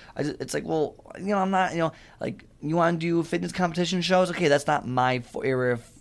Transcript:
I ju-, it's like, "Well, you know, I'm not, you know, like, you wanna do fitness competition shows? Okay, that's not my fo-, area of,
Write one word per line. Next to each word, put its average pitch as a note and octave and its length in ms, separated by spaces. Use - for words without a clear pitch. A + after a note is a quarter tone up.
I C3 60
ju-, D3 180
it's - 140
like, D3+ 100
"Well, D#3+ 300
you F#3 80
know, G3+ 120
I'm F#3+ 120
not, F#3 220
you E3+ 80
know, D#3+ 120
like, - 240
you D#3 140
wanna E3+ 200
do E3+ 260
fitness F3 300
competition F3 480
shows? F3+ 300
Okay, E3+ 180
that's C#3+ 180
not D3 220
my B2+ 300
fo-, - 220
area B2+ 340
of, A#2 120